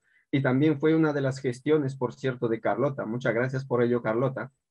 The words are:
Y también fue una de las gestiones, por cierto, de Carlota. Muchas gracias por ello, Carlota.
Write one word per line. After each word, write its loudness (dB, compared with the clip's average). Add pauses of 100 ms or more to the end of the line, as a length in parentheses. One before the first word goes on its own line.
(360)
Y 2
también 2
fue 4
una 4
de -2
las -2
gestiones, 0
por -4
cierto, -4
de -2
Carlota. -2
Muchas -2
gracias -2
por 0
ello, 2
Carlota. -2 (200)